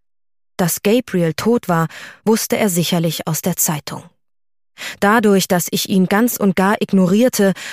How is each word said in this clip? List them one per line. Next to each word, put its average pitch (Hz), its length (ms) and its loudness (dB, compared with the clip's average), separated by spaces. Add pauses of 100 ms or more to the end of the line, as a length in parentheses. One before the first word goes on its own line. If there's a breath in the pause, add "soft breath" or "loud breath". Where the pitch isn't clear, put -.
(560)
Dass - 260 -2
Gabriel 190 520 0
tot 240 340 0
war, 165 200 0 (360 loud breath)
wusste 226 320 0
er 208 140 0
sicherlich 170 560 -2
aus 160 160 -4
der 180 140 -2
Zeitung. - 520 -6 (920 loud breath)
Dadurch, 202 480 4
dass 175 220 0
ich - 200 -4
ihn 185 160 2
ganz 220 320 0
und 196 180 0
gar 196 240 0
ignorierte, 196 720 2 (200 loud breath)